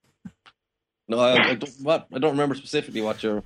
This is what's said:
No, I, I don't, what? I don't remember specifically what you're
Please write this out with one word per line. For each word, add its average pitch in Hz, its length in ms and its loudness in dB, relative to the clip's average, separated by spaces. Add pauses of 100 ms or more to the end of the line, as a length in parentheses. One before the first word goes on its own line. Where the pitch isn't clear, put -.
(1080)
No, 113 120 -2
I, 123 300 4
I 127 60 0
don't, 143 260 -10
what? 147 320 0
I 135 60 -4
don't 151 120 4
remember 143 220 2
specifically 113 480 -4
what 107 220 -2
you're 107 220 -2